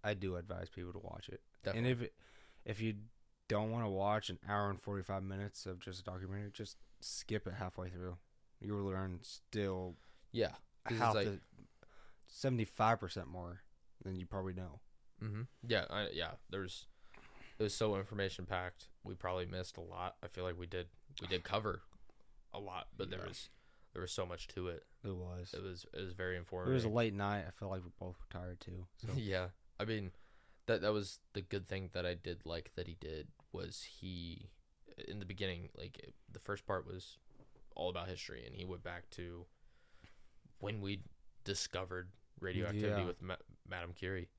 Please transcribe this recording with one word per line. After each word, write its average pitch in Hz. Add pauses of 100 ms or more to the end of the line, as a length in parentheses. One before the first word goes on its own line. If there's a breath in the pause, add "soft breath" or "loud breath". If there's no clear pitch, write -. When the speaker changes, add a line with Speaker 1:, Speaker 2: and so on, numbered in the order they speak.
Speaker 1:
I 104
do 92
advise 90
people 90
to 95
watch -
it. - (220)
Speaker 2:
Definitely. 113
Speaker 1:
And 120
if 120
it, - (520 loud breath)
if 107
you 110 (540)
don't 110
wanna 113
watch 101
an 87 (100)
hour 104
and 92
forty-five 98
minutes 98
of 92
just 92
a -
documentary, 95
just - (220)
skip -
it 101
halfway 92
through. 90 (420)
You 104
will 101
learn 95
still 92 (360 soft breath)
Speaker 2:
Yeah, 110 (360)
'cause 123
it's 113
Speaker 1:
half 113
Speaker 2:
like 104
Speaker 1:
the, 98 (880 loud breath)
seventy-five 117
percent 92
more 87 (420)
than 95
you 90
probably 95
know. 90 (440)
Speaker 2:
Mm-hmm. 107 (260)
Yeah, 110
I, 101
yeah. 82 (180)
There's, 92 (720 loud breath)
it 110
was 101
so 107
information 98
packed. 90 (160)
We 98
probably 92
missed 92
a 85
lot. 90
I 90
feel 90
like 90
we 90
did, 87 (340)
we -
did 92
cover 98 (720)
a -
lot, 92 (100)
but 95
there 92
Speaker 1:
Yeah. 92
Speaker 2:
was, - (440 soft breath)
there -
was 90
so 95
much 87
to 90
it. 82 (200)
Speaker 1:
It 98
was. 90
Speaker 2:
It 95
was, 90
it 87
was 90
very 92
Speaker 1:
It 87
Speaker 2:
informative. 90
Speaker 1:
was 120
a 110
late 113
night. 101
I 95
feel 98
like 92
we 87 (100)
both 92
were -
tired 90
too. 90 (120)
So. 117
Speaker 2:
<laughs> 131
Yeah, 95 (320)
I 107
mean, 104 (560 soft breath)
that, 107
that 107
was 101 (140)
the 101
good 95
thing 95
that 90
I 90
did 87
like 82
that 87
he 85
did 78 (240)
was -
he, 87 (580)
in 104
the 95
beginning, 92
like, - (180)
the -
first -
part 87
was 92 (580)
all 90
about 90
history, 62
and 65
he 87
went 90
back 87
to 87 (1120 soft breath)
when 104
we 98 (420)
discovered 92 (300)
radioactivity 95
Speaker 1:
Yeah. 90
Speaker 2:
with -
Ma-, 92 (320)
Madame 87
Curie 92